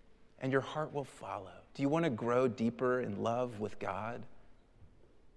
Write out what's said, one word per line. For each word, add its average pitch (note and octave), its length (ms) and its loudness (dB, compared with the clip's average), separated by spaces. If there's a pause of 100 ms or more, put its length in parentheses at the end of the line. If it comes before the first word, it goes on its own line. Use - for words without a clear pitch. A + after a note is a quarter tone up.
(400)
and C3 140 0
your C3+ 80 6
heart D3 320 -4
will C#3+ 100 -2
follow." G2 480 -10 (220)
Do - 80 -4
you C#3 80 4
want E3 160 4
to D#3 40 4
grow A#2+ 380 4
deeper B2 540 2
in G#2 200 -4
love A#2 380 0
with G#2 180 -4
God? G#2+ 460 -4 (1120)